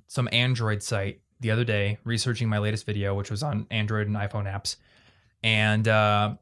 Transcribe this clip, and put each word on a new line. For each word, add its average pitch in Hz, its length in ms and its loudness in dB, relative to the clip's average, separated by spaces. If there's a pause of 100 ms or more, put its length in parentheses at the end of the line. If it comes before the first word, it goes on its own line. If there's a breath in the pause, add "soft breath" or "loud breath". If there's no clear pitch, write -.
some 123 240 -2
Android 117 500 2
site 98 380 -4 (180)
the 110 140 0
other 117 120 2
day 104 380 0
researching 117 460 -2
my 107 100 0
latest 104 260 -2
video, 101 300 -2
which 101 160 -4
was 107 140 -4
on 107 260 -4
Android 107 380 -2
and 107 80 -2
iPhone 101 360 -4
apps. 101 220 -8 (720 soft breath)
And, 107 420 4
uh, 107 560 4